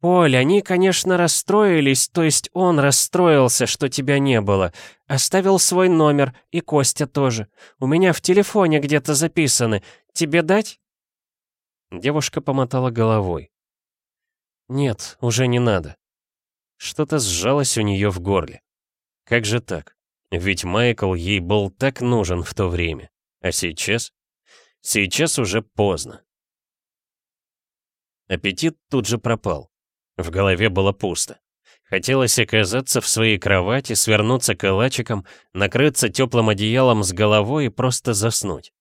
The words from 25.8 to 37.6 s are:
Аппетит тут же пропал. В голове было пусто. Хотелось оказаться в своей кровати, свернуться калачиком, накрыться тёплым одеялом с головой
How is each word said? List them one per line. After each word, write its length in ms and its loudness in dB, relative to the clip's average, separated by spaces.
Аппетит 480 -4
тут 160 0
же 120 -2
пропал. 520 -4
В 140 -6
голове 380 0
было 240 0
пусто. 480 -6
Хотелось 540 0
оказаться 640 0
в 80 -6
своей 300 0
кровати, 560 -2
свернуться 600 0
калачиком, 720 -2
накрыться 540 0
тёплым 420 0
одеялом 520 2
с 100 -4
головой 540 2